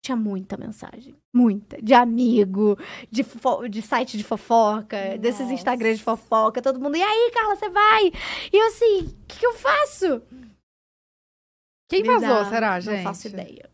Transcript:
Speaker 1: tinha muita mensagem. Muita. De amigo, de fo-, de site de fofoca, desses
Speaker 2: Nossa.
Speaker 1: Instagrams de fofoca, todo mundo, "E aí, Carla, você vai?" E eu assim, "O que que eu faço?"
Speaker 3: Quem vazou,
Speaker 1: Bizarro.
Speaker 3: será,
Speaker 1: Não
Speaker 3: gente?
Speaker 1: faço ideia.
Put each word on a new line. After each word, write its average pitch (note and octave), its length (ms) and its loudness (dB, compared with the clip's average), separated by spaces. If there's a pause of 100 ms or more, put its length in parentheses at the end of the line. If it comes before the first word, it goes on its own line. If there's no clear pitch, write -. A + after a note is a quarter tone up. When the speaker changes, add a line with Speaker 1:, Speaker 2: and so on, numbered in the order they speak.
Speaker 1:
tinha C4 120 -6
muita G3+ 400 -6
mensagem. - 600 -16 (180)
Muita. A3 480 2
De A3 120 4
amigo, A3 840 2 (320)
de A3+ 140 -2
fo-, A#3+ 440 -4
de G#3+ 140 -8
site B3 340 -4
de G#3 60 -6
fofoca, G#3+ 960 -2
desses A#3 240 -2
Speaker 2:
Nossa. B3 120 -4
Speaker 1:
Instagrams A3+ 440 -2
de - 60 -14
fofoca, A3 580 0
todo C4 180 -2
mundo, C#4+ 160 -2
"E E4+ 60 0
aí, A4 320 2
Carla, A4 220 0
você G#4 120 -6
vai?" G#4 440 4 (400)
E F#4 40 4
eu G#4+ 120 6
assim, A4 380 2
"O - 100 -14 (100)
que - 140 -20
que A4+ 60 0
eu A#4+ 80 2
faço?" C5 680 -2 (1700)
Speaker 3:
Quem F#4+ 140 0
vazou, A#4 260 4
Speaker 1:
Bizarro. G#3 220 2
Speaker 3:
será, A3 240 0
Speaker 1:
Não F3+ 60 -4
Speaker 3:
gente? G3+ 220 -6
Speaker 1:
faço G3 260 -10
ideia. - 460 -16